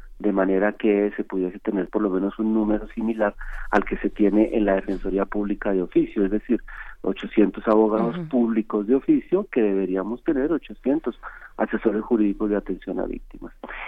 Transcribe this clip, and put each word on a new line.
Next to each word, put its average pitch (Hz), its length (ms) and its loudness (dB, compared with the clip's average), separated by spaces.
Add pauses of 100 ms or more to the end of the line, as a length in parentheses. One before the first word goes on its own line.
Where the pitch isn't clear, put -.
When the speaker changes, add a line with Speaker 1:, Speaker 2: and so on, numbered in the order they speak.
(180)
Speaker 1:
de 104 140 0
manera 95 400 2
que 104 460 2
se 104 80 -4
pudiese 95 340 -4
tener 98 300 -2
por 107 120 0
lo 104 80 2
menos 95 300 -2
un 110 140 0
número 107 360 0
similar 110 460 -2 (340)
al 104 140 2
que - 140 -4
se 104 120 -2
tiene 104 460 2
en 110 80 2
la 98 120 4
Defensoría 95 500 -2
Pública 101 480 -4
de 92 80 2
Oficio, 107 420 0
es 95 80 0
decir, 107 320 -2 (380)
ochocientos 101 680 0
abogados 110 500 4
Speaker 2:
Ujú. 165 120 -8
Speaker 1:
públicos 113 580 0
de 127 80 4
oficio, 190 560 2
que 120 100 2
deberíamos 98 640 0
tener 151 300 0
ochocientos 240 640 -2 (380)
asesores 107 440 0
jurídicos 107 480 2
de 104 60 2
atención 92 460 -4
a 90 40 -2
víctimas. - 480 -10 (340)